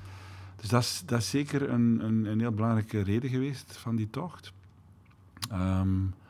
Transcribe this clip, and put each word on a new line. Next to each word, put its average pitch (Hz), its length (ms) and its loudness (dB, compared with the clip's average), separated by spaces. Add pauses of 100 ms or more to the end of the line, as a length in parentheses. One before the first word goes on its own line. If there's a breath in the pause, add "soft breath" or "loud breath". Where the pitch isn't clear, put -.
(580 loud breath)
dus - 120 -8
dat 123 120 4
is, - 240 -4
dat 120 140 0
is 110 100 -4
zeker 143 400 0
een, 117 340 4
een, 110 220 2
een 107 140 0
heel 117 120 2
belangrijke 110 500 2
reden 110 280 2
geweest 131 480 -2
van 117 180 -4
die 110 140 0
tocht. 151 440 -10 (960)
Ehm, 95 500 2 (300 loud breath)